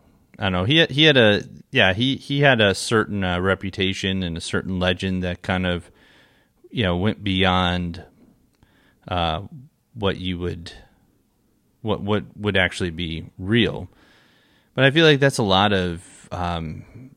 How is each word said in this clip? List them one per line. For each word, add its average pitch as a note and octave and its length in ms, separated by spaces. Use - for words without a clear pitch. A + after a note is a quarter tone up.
I G#2+ 40
don't F#2+ 100
know. F2+ 100
He, D#3 220
he C#3+ 180
had D3 140
a, G#2 260
yeah, G2 240
he, B2 220
he C#3+ 240
had C3+ 220
a G2 120
certain, G#2 520
uh, F2+ 140
reputation F#2+ 840
and E2 140
a E2+ 40
certain F#2 380
legend F#2 440
that F2 180
kind F#2 260
of, F2 240
you B2+ 120
know, F2 140
went G2 260
beyond, F2+ 800
uh, E2+ 340
what G2 240
you F2+ 220
would, E2+ 320
what, G#2 200
what G2+ 220
would G2+ 200
actually F2+ 340
be E2 340
real. G2 520
But C3 100
I C3+ 60
feel D#3+ 140
like D3 140
that's C#3 200
a A#2+ 40
lot G2+ 300
of, F2+ 580
um, E2+ 540